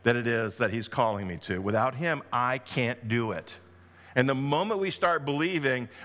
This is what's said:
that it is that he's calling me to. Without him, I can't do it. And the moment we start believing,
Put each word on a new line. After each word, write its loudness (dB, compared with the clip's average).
that 4
it -2
is 0
that 2
he's -4
calling 0
me -4
to. -4
Without 2
him, -2
I 2
can't -2
do 0
it. -8
And 6
the 2
moment 0
we 0
start 2
believing, 0